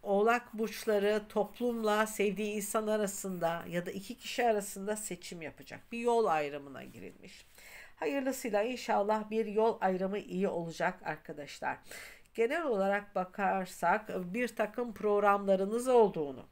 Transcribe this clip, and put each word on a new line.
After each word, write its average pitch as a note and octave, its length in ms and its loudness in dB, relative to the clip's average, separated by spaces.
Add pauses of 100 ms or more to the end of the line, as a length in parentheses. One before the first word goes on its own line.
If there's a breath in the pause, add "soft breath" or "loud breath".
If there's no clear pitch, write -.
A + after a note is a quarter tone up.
Oğlak A3 520 2
Burçları G#3 720 0
toplumla A3 800 0
sevdiği G#3 480 -2
insan G#3+ 320 -2
arasında F#3+ 800 -2
ya F3 180 -2
da F3+ 40 -6
iki G3+ 280 -8
kişi - 280 0
arasında G3+ 500 0
seçim F3 460 -10
yapacak. - 380 -12 (120)
Bir A#3 60 -8
yol A#3 260 2
ayrımına C#3+ 600 -2
girilmiş. - 600 -18 (500 loud breath)
Hayırlısıyla C4 680 0
inşallah G#3+ 680 0
bir A3 160 0
yol A3 340 2
ayrımı F#3+ 380 0
iyi F#3 300 -2
olacak E3 560 -2
arkadaşlar. D3 760 -8 (560 loud breath)
Genel C4+ 280 2
olarak G3+ 520 0
bakarsak F#3 1200 0
bir A#3+ 140 0
takım A3+ 460 -4
programlarınız G3+ 960 4
olduğunu E3 640 4